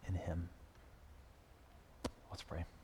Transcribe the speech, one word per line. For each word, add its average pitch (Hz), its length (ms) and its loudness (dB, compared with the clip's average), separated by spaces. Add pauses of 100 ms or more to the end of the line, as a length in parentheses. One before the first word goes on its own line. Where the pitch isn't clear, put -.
in 92 80 8
him. 85 340 6 (1800)
Let's 98 100 -2
pray. - 240 4 (180)